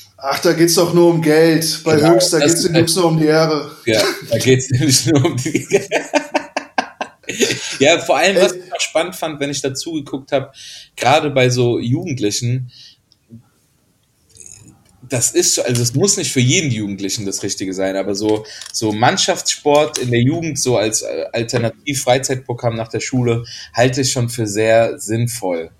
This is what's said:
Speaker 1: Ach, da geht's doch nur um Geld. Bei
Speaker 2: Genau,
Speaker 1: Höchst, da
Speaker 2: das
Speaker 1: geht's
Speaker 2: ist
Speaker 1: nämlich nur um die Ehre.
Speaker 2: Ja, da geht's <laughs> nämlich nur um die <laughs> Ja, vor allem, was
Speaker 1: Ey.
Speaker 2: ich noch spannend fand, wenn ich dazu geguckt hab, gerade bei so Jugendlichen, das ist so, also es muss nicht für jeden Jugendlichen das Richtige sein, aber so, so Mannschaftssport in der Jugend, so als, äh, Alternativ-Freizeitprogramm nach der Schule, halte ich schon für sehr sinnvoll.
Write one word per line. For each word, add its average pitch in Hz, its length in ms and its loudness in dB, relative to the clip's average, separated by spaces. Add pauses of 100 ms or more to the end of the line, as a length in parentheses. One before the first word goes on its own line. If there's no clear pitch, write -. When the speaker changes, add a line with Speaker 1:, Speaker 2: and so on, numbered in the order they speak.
(260)
Speaker 1:
Ach, - 120 -2
da 170 160 2
geht's 165 220 2
doch 175 180 2
nur 175 160 6
um 165 100 2
Geld. 160 640 2
Bei 156 120 4
Speaker 2:
Genau, 160 180 6
Speaker 1:
Höchst, 180 180 2
da 165 60 2
Speaker 2:
das 151 140 4
Speaker 1:
geht's - 120 0
Speaker 2:
ist 180 60 0
Speaker 1:
nämlich 165 260 2
nur 185 100 4
um 160 120 2
die 156 80 2
Ehre. 151 580 0
Speaker 2:
Ja, 110 160 2 (300)
da 113 80 0
geht's 127 320 2
<laughs> - 0 -
nämlich 131 360 2
nur 147 160 4
um 143 140 0
die - 320 -4
<laughs> 196 100 2 (2000)
Ja, 156 200 4
vor 160 180 0
allem, 185 200 2
was 185 160 4
Speaker 1:
Ey. - 80 -12
Speaker 2:
ich - 100 -20
noch 170 100 -8
spannend 175 360 -2
fand, 156 240 -6
wenn 143 100 -2
ich 143 100 -6
dazu 139 320 -6
geguckt 139 400 -8
hab, 131 220 -2 (420)
gerade 147 340 2
bei 127 200 2
so 120 280 2
Jugendlichen, 123 920 -4 (2250)
das - 260 -2
ist 175 240 2
so, - 60 -2
also 120 200 0
es 120 120 0
muss 190 220 2
nicht 160 160 -4
für 135 80 2
jeden 147 300 2
Jugendlichen 101 560 -6
das 95 160 -6
Richtige 95 320 -6
sein, 95 220 -2
aber 95 180 -2
so, 107 320 -2 (260)
so 110 200 -2
Mannschaftssport 151 1040 0
in 123 120 -4
der 120 120 2
Jugend, 156 360 0
so 120 200 0
als, 107 240 -2
äh, 69 220 -6 (100)
Alternativ-Freizeitprogramm 123 1400 -2
nach 113 120 -6
der 113 120 -4
Schule, 120 440 0 (300)
halte 131 260 2
ich 127 120 0
schon 120 180 -2
für 117 160 -4
sehr 110 520 2
sinnvoll. 98 800 -4